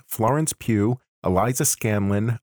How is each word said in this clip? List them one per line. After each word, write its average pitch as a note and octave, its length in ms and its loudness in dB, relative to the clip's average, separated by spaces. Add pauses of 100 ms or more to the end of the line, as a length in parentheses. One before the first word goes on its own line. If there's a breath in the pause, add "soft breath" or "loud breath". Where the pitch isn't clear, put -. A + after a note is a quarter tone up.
Florence C#3 460 0
Pugh, A2 480 0 (240)
Eliza G#2 400 2
Scanlon, G#2 760 0